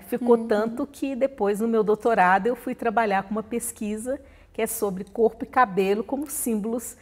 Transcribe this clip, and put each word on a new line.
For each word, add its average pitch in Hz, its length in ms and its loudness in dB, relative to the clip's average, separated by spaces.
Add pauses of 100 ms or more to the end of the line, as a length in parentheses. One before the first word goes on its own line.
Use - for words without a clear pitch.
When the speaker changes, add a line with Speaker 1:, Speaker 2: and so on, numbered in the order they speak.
Speaker 1:
Ficou 240 300 2
Speaker 2:
Uhum. 226 100 -4
Speaker 1:
tanto 233 400 -2
que 269 280 -6
depois 208 440 0
no 226 80 -2
meu 226 160 2
doutorado 202 640 4
eu 247 80 0
fui 254 180 -8
trabalhar 214 500 0
com 196 80 -8
uma 214 120 -4
pesquisa 226 760 -6 (320)
que - 100 -4
é 220 60 0
sobre 196 360 -4
corpo 226 400 0
e - 40 -12
cabelo 202 540 2
como 277 280 -4
símbolos 226 720 -4